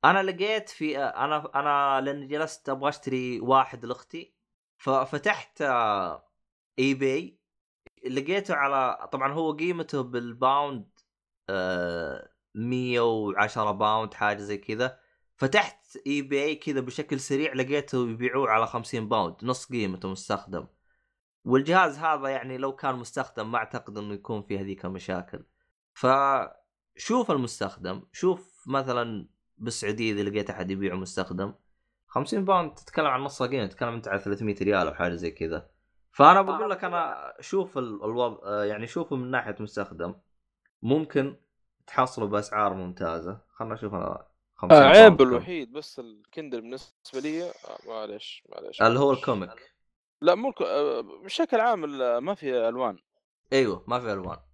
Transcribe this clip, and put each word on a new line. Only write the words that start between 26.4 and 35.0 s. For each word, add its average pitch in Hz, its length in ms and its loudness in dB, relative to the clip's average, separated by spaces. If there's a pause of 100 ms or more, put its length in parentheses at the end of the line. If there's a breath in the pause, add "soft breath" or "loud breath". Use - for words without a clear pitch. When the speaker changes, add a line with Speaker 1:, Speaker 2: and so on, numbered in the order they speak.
Speaker 1:
المستخدم، 98 800 -4
شوف - 560 -4
مثلًا 123 600 -4 (300)
بالسعودية 110 560 -4
إذا 101 100 0
لقيت 101 260 -2
أحد 95 220 -6
يبيع 95 240 -4
مستخدم، 92 580 -6 (540)
خمسين 185 380 -2
باوند 180 280 2
تتكلم - 340 -4
عن 131 140 0
نص 139 220 -6
قيمة، 123 220 -2
تتكلم 117 280 -6
أنت 113 140 -8
على 98 120 -2
ثلاثمية 101 420 -2
ريال 95 260 2
أو 73 60 -6
حاجة 87 220 -2